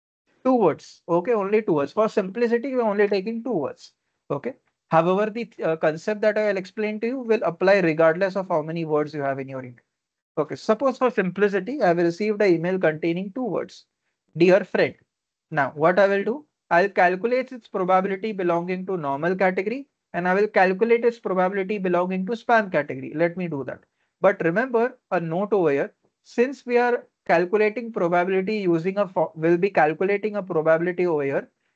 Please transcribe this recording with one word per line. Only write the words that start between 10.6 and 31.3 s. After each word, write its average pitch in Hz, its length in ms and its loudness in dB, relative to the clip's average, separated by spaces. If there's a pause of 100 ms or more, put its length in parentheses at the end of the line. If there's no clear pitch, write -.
for 247 140 2
simplicity, 202 720 -2
I 196 60 4
have 170 100 4
received 208 440 0
an 196 120 4
email 175 260 0
containing 170 540 -2
two 262 100 -6
words, 143 420 -6 (520)
"Dear 175 260 6
friend." 175 320 -2 (560)
Now, 143 240 0
what 165 240 4
I 196 80 6
will 196 160 0
do, 240 220 -6 (260)
I'll 180 180 4
calculate 208 640 0
its 247 160 -18
probability 190 640 0
belonging 185 540 -2
to 190 100 -4
normal 151 400 -2
category, 196 540 -2 (240)
and 175 140 -4
I 185 60 2
will 202 140 2
calculate 208 560 2
its 233 160 0
probability 190 580 -2
belonging 185 500 -2
to 226 160 -6
spam 220 280 2
category. 139 420 -4
Let 170 220 0
me 180 140 -6
do 139 160 -6
that. - 180 -12 (380)
But 196 240 2
remember, 233 520 0 (140)
a 180 80 0
note 175 340 -4
over 170 180 2
here, 139 220 -2 (300)
since 254 420 -2
we 240 120 0
are 240 300 0 (180)
calculating 208 640 2
probability 190 680 0
using 180 400 0
a 202 60 0
fo-, 165 300 -2
will 165 220 2
be 190 120 0
calculating 190 680 0
a 196 60 -4
probability 170 640 0
over 156 180 0
here 147 260 -4 (260)